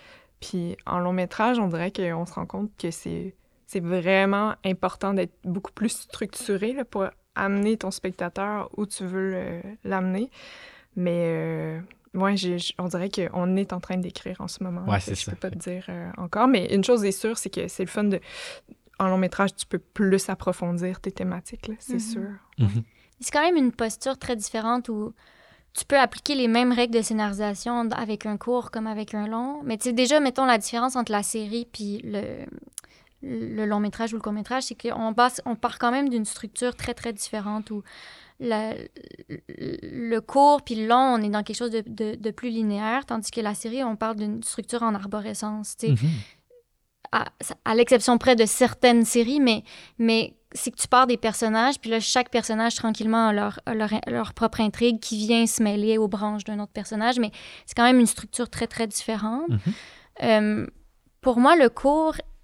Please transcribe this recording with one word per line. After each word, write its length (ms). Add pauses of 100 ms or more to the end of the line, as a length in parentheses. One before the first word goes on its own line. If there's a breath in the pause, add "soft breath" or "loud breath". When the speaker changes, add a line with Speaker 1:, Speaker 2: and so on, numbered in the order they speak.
(400 soft breath)
Speaker 1:
Puis 360 (100)
en 140
long-métrage, 580
on 100
dirait 220
qu'on 340
se 100
rend 120
compte 320
que 120
c'est, 440 (320)
c'est 140
vraiment 760 (100)
important 480
d'être 220 (100)
beaucoup 280
plus 180
structuré, 800
là, 120
pour 200 (300)
amener 420
ton 140
spectateur 840
où 100
tu 180
veux 260
le, 300 (240)
l'amener. 460 (680 loud breath)
Mais, 300
euh, 540 (340)
ouais, 220
j'ai, 220
j-, 200
on 80
dirait 240
qu'on 460
est 160
en 80
train 160
d'écrire 440
en 80
ce 140
moment. 200
Speaker 2:
Ouais, 180
Speaker 1:
Fait 120
que 40
Speaker 2:
c'est 40
Speaker 1:
je 60
Speaker 2:
ça. 60
Speaker 1:
peux 60
pas 120
te 80
dire, 300
euh, 280
encore. 300
Mais 260
une 120
chose 200
est 80
sûre, 260
c'est 120
que 160
c'est 180
le 60
fun 140
de, 160 (800 loud breath)
en 80
long-métrage, 480
tu 100
peux 140
plus 480
approfondir 720
tes 100
thématiques, 560
là, 140
c'est 140
Speaker 3:
Mhm. 40
Speaker 1:
sûr. 320 (280)
Speaker 2:
Mhm. 240 (360 soft breath)
Speaker 3:
C'est 140
quand 100
même 140
une 160
posture 440
très 200
différente 520
où 240 (600 soft breath)
tu 120
peux 140
appliquer 360
les 140
mêmes 240
règles 240
de 60
scénarisation 800
d-, 120
avec 300
un 100
court 360
comme 160
avec 260
un 140
long. 340
Mais 160
tu 60
sais, 80
déjà, 260
mettons 260
la 140
différence 380
entre 160
la 100
série 500
puis 300
le, 420 (800 soft breath)
le 440
long-métrage 460
ou 40
le 60
court-métrage, 420
c'est 100
qu'on 400
passe, 300
on 100
part 240
quand 140
même 160
d'une 160
structure 500
très, 200
très 180
différente 580
où 120 (580 loud breath)
la, 340 (720)
le 720
court 420
puis 120
le 140
long, 80 (180)
on 80
est 60
dans 140
quelque 160
chose 120
de, 160
de, 300
de 140
plus 200
linéaire, 560
tandis 240
que 100
la 140
série, 300
on 120
parle 200
d'une 260
structure 400
en 120
arborescence, 800
tu 100
sais. 60
Speaker 2:
Mhm. 180 (1040 loud breath)
Speaker 3:
À, 120 (400)
à 100
l'exception 440
près 180
de 100
certaines 580
séries, 360
mais, 240 (340 loud breath)
mais 360 (180)
c'est 180
que 100
tu 60
pars 220
des 80
personnages, 640
puis 100
là, 80
chaque 320
personnage, 460
tranquillement, 520
a 40
leur, 340
a 80
leur, 160 (160)
leur 260
propre 280
intrigue 400
qui 260
vient 200
se 140
mêler 380
aux 80
branches 380
d'un 160
autre 120
personnage, 460
mais 140 (340 loud breath)
c'est 80
quand 100
même 140
une 80
structure 420
très, 200
très 180
différente. 640
Speaker 2:
Mhm. 100 (640 loud breath)
Speaker 3:
Euh, 440 (540)
pour 200
moi, 160
le 120
court 460 (300)